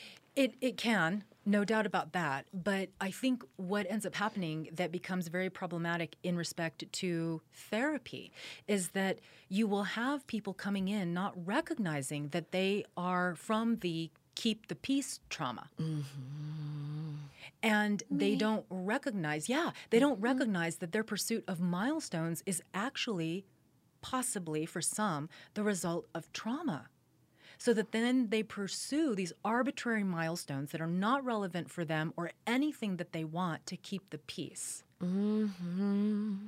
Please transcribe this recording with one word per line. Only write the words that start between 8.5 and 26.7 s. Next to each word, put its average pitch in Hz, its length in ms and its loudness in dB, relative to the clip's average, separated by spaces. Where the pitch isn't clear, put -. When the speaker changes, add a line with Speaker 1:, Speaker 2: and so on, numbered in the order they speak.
Speaker 1:
is 196 260 0
that 190 280 0
you 208 180 2
will 202 160 2
have 262 440 -2
people 202 260 -4
coming 196 340 -2
in 190 260 0
not 180 200 0
recognizing 160 840 0
that 165 240 -4
they 190 320 2
are 180 400 2
from 226 440 0
the 165 300 0
keep 220 320 0
the 175 80 -4
peace - 440 -2
trauma. 139 380 -4
Speaker 2:
Mm-hmm. 151 1400 -4
Speaker 1:
And 208 480 4
they 196 220 2
Speaker 2:
Me. 208 60 4
Speaker 1:
don't 214 320 2
recognize, 185 800 0
yeah, 320 220 2
they 226 100 8
don't 285 160 6
Speaker 2:
Mm-hmm. 196 80 -4
Speaker 1:
recognize 214 540 2
that 170 160 -6
their 214 100 2
pursuit 220 440 -2
of 165 120 -2
milestones 180 880 0
is 185 180 -2
actually 190 720 -2
possibly, 165 640 0
for 170 160 -4
some, 165 480 0
the 208 100 -2
result 175 500 2
of - 200 -6
trauma. 220 560 -2